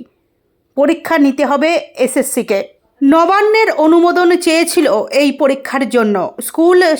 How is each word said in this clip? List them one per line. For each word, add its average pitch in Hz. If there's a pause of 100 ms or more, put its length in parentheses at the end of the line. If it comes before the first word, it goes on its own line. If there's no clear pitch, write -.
(760)
পরীক্ষা 330
নিতে 277
হবে 277 (280)
এসএসসিকে। 247 (420)
নবান্নের 392
অনুমোদন 339
চেয়েছিল 330 (260)
এই 285
পরীক্ষার 269
জন্য। 220 (240)
স্কুল 349 (220)